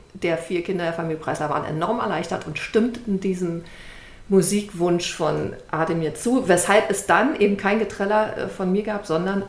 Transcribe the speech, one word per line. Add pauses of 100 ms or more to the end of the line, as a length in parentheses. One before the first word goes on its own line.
(140)
der
vier
Kinder
der
Familie
Preisler
waren
enorm
erleichtert
und
stimmten
diesem (640)
Musikwunsch
von (180)
Ademir
zu,
weshalb
es
dann
eben
kein
Geträller,
äh,
von
mir
gab,
sondern